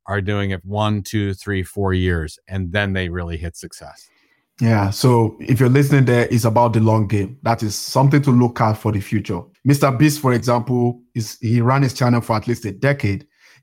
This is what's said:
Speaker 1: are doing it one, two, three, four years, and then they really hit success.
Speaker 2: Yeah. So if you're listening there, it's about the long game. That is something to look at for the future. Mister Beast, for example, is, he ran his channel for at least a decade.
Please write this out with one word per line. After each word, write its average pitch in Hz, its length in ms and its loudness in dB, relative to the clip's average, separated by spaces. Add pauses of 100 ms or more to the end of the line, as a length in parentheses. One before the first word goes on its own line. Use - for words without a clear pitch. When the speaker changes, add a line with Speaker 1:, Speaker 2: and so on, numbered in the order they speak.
Speaker 1:
are 98 160 -4
doing 101 300 -2
it 90 120 -8
one, 104 380 -2
two, 101 320 -4
three, 95 300 -4
four 98 300 -4
years, 90 440 -2 (100)
and 95 240 -8
then 101 220 -2
they 92 160 -4
really 85 280 -8
hit 85 180 -10
success. - 520 -20 (540)
Speaker 2:
Yeah. 104 300 2
So 117 480 2
if 120 200 0
you're 131 80 4
listening 139 380 4
there, 120 240 2
it's 120 160 2
about 117 280 4
the 113 60 2
long 110 280 4
game. 101 340 -4
That 113 220 -2
is 101 100 -4
something 139 480 2
to 139 100 2
look 120 300 2
at 107 120 2
for 107 180 -2
the 101 100 -2
future. 101 400 -6 (220)
Mister 139 280 2
Beast, 147 300 2
for 127 120 2
example, 120 680 0 (140)
is, 110 260 -8
he 117 180 0
ran 127 220 2
his 127 140 0
channel 120 260 2
for 113 140 -2
at 101 120 -4
least 117 180 -4
a 101 60 -8
decade. 104 540 -2 (380)